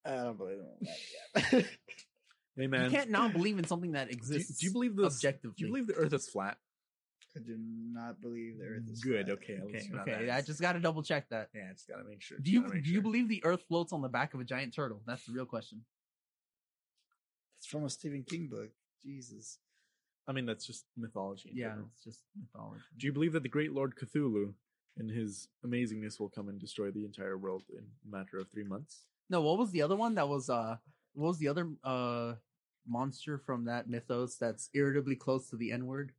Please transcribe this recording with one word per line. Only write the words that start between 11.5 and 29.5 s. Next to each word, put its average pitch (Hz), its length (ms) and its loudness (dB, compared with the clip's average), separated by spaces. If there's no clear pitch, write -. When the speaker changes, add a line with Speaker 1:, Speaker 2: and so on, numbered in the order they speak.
Speaker 2:
Yeah, 95 160 -10
I - 20 -14
just - 140 -20
gotta 101 160 -12
make 104 180 -16
sure. - 160 -14
Speaker 3:
Do 147 140 2
you, 247 100 10
Speaker 2:
Gotta 202 140 -2
make 151 80 0
Speaker 3:
do 151 80 0
you 190 60 4
Speaker 2:
sure. 214 40 4
Speaker 3:
believe 226 260 2
the 208 160 0
Earth 175 240 4
floats 170 240 2
on 151 120 0
the 127 40 -2
back 127 280 0
of 127 40 -4
a 127 40 -4
giant 127 320 -4
turtle? 113 320 -2
That's 120 180 -6
the 113 80 -8
real 127 140 -4
question. 110 340 -8
Speaker 1:
It's - 80 -18
from 147 200 -4
a 135 40 -2
Stephen 143 340 -4
King 160 280 -4
book. 110 180 -6
Jesus. 120 540 -14
Speaker 2:
I 135 60 -4
mean, 131 120 0
that's 110 220 -2
just - 180 -12
mythology 98 540 -6
in - 80 -8
Speaker 3:
Yeah, 117 120 -4
Speaker 2:
general. 107 260 -8
Speaker 3:
it's - 80 -20
just 110 180 -16
mythology. 107 440 -12
Speaker 2:
Do 127 80 0
you 143 60 2
believe 156 200 4
that 160 80 2
the 127 80 -4
great 151 240 0
Lord 135 220 0
Cthulhu, 107 580 2
in 110 120 -4
his 110 380 -4
amazingness, 110 540 0
will 101 100 -2
come 101 200 -8
and 98 120 -8
destroy 98 300 -4
the 104 120 -4
entire 98 320 -4
world 95 280 -4
in 113 80 -14
a 104 80 -12
matter 95 220 -8
of 95 140 -6
three 107 120 -6
months? 101 440 -8
Speaker 3:
No, 180 140 4
what 156 160 6